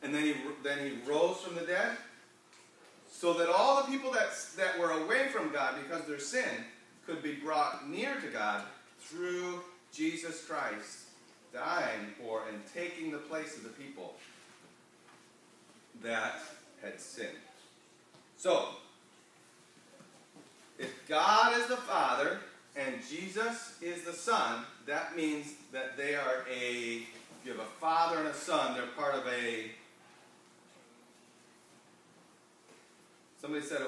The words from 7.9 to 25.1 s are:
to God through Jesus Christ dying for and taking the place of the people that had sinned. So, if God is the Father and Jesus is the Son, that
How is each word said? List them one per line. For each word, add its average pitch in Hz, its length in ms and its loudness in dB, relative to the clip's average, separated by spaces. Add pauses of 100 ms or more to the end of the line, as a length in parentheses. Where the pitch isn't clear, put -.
to - 80 -6
God 104 360 0 (360)
through 180 600 -4 (300)
Jesus 160 520 -2
Christ - 600 -6 (480)
dying 117 540 -2 (140)
for 110 280 -2
and 104 120 -8 (140)
taking 165 380 -6
the 147 60 -4
place 151 380 -6
of 117 60 -12
the 113 80 -12
people 90 440 -14 (1900)
that 113 380 0 (420)
had 92 180 -10
sinned. - 280 -8 (1080)
So, - 320 4 (2000)
if - 300 -8
God 208 500 8
is 240 80 2
the 247 100 2
Father 180 640 2 (380)
and 131 200 -2 (140)
Jesus 190 720 -4
is 170 220 -6
the 170 80 -6
Son, 156 520 2 (220)
that 156 300 -2